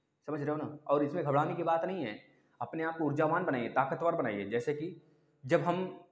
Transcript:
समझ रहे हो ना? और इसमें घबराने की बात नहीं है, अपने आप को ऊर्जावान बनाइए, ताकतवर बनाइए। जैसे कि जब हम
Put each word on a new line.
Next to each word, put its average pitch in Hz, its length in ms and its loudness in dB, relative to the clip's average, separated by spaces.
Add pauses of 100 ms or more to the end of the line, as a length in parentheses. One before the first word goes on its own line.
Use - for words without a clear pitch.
(280)
समझ 147 140 -4
रहे 143 80 -2
हो 156 60 0
ना? 147 220 -6 (100)
और 147 160 4
इसमें 175 200 -2
घबराने 151 320 2
की 170 80 -2
बात 165 220 2
नहीं 185 200 -4
है, 107 140 -6 (420)
अपने 160 220 -6
आप 160 140 -4
को 160 60 -2
ऊर्जावान 156 420 2
बनाइए, 123 240 0
ताकतवर 156 460 2
बनाइए। 104 340 -2
जैसे 120 240 0
कि 170 280 -8 (440)
जब 165 160 4
हम 180 500 -2